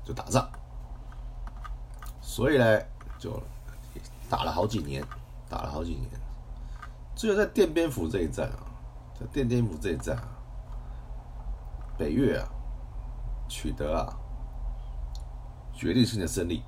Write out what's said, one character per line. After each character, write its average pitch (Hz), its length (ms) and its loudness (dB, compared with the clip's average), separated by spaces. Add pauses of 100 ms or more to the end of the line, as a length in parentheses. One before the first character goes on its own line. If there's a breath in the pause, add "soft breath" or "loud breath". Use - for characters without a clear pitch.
就 113 80 -6
打 - 140 -4
仗。 - 200 6 (1700)
所 135 320 4
以 139 60 10
呢， 110 220 10 (380)
就 - 240 -4 (840)
打 - 160 2
了 82 80 0
好 90 140 4
几 110 140 2
年， 69 220 -2 (460)
打 - 140 -4
了 - 80 -4
好 73 120 -4
几 85 120 -2
年。 62 140 -2 (1080 loud breath)
只 226 100 0
有 202 80 6
在 202 160 6
奠 180 220 8
边 165 180 4
府 98 160 0
这 90 140 2
一 82 80 4
战 - 220 0
啊， - 100 -6 (580)
在 123 80 -6
奠 127 220 2
边 120 180 6
府 90 100 -2
这 92 140 0
一 76 60 2
战 - 200 -2
啊， - 120 -6 (1700 loud breath)
北 76 140 2
越 101 260 6
啊， - 100 -2 (1000)
取 - 240 -2
得 76 260 2
啊， - 180 -2 (1600)
决 - 200 2
定 120 140 8
性 107 140 0
的 82 80 2
胜 87 200 2
利。 87 200 -2